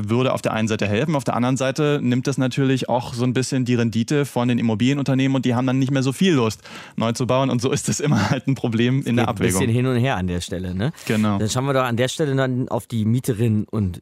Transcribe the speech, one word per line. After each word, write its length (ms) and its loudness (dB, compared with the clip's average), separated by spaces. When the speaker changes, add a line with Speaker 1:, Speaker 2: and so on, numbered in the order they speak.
Speaker 1:
würde 220 2
auf 100 -2
der 120 -2
einen 160 0
Seite 180 0
helfen, 300 0
auf 80 -4
der 100 -2
anderen 220 0
Seite 440 0
nimmt 260 0
das 100 -2
natürlich 500 0
auch 260 -2
so 120 -2
ein 80 2
bisschen 320 0
die 100 0
Rendite 480 0
von 240 -2
den 100 2
Immobilienunternehmen 760 0
und 80 0
die 100 2
haben 140 0
dann 120 2
nicht 120 0
mehr 100 0
so 120 0
viel 180 2
Lust, 300 2
neu 160 0
zu 160 -2
bauen. 220 2
Und 120 0
so 120 0
ist 160 -2
das 100 -2
immer 300 2
halt 180 -2
ein 80 2
Problem 480 2
in 140 0
der 80 2
Speaker 2:
Geht 20 -2
ein 80 0
bisschen 280 0
Speaker 1:
Abwägung. 120 2
Speaker 2:
hin 100 2
und 120 0
her 180 2
an 120 -2
der 120 -2
Stelle, 340 -6
ne? 200 -2
Speaker 1:
Genau. 320 2
Speaker 2:
Dann 100 0
schauen 160 -2
wir 80 0
doch 100 2
an 140 -2
der 100 2
Stelle 300 -2
dann 320 0
auf 180 -4
die 160 -2
Mieterinnen 600 2
und 360 -4